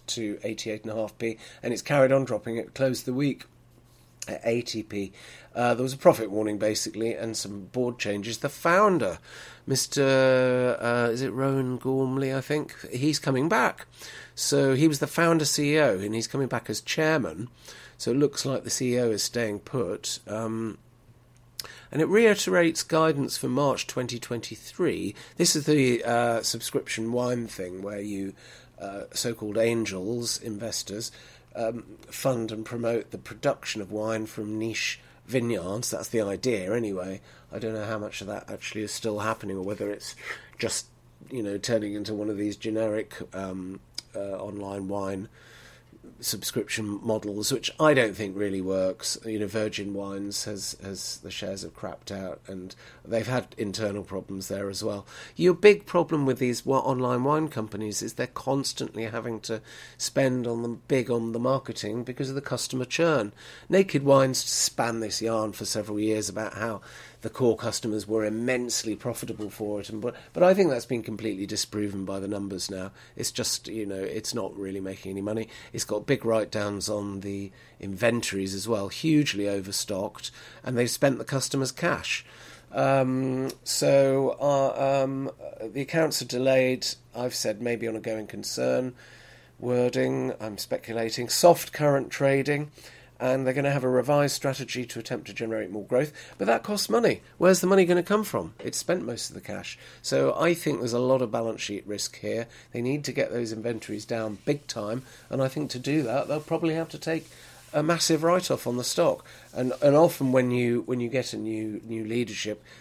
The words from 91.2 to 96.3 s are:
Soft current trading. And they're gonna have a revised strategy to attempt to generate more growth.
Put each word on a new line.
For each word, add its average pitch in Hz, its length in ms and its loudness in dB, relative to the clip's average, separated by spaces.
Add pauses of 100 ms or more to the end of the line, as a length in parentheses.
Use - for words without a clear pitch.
Soft - 460 6
current 143 380 2
trading. 143 600 2 (500)
And 131 240 2
they're 131 80 2
gonna 139 160 2
have 139 140 0
a 127 60 2
revised 135 440 4
strategy 127 520 -4
to 120 140 -10
attempt 117 280 -6
to 104 60 -12
generate 110 380 -4
more 104 120 -6
growth. 139 300 2 (240)